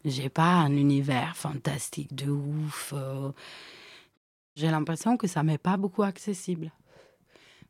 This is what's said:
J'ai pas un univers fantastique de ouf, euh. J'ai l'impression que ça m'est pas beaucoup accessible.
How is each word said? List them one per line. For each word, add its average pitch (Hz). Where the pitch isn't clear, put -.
J'ai 135
pas 165
un 160
univers 143
fantastique 143
de 139
ouf, 143
euh. 135
J'ai 156
l'impression 160
que 214
ça 160
m'est 156
pas 185
beaucoup 196
accessible. 185